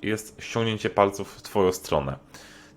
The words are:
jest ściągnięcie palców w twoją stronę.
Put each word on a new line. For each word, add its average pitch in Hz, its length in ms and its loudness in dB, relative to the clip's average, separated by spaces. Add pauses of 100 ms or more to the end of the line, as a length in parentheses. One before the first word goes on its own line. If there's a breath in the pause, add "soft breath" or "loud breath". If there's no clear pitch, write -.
jest - 420 -6
ściągnięcie 113 460 -2
palców 101 460 2
w - 60 -20
twoją 95 300 2
stronę. 69 480 -2 (580 loud breath)